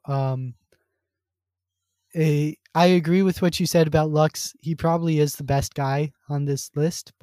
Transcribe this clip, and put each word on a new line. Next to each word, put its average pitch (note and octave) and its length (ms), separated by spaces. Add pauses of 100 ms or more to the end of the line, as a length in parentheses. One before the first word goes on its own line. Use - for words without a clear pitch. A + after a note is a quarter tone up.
Um, C3 480 (1600)
a, D3+ 420 (160)
I E3 140
agree F3+ 340
with F#3+ 200
what F3+ 180
you F3+ 60
said E3 220
about D#3 240
Lux. D3+ 500
He D#3+ 140
probably E3 440
is D3 160
the - 80
best C#3 300
guy C#3+ 380 (180)
on C#3+ 160
this C#3+ 300
list, D#3 480